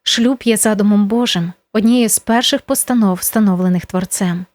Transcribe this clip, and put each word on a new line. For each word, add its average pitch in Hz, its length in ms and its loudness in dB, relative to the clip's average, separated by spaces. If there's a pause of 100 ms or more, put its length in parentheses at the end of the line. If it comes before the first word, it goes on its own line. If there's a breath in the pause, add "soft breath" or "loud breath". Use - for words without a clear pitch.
Шлюб 247 420 0
є 226 120 2
задумом 208 500 2
Божим, 202 460 -2 (200)
однією 226 360 2
з - 100 -2
перших 247 440 -2
постанов, 226 540 0
встановлених 185 680 0
Творцем. 180 680 -4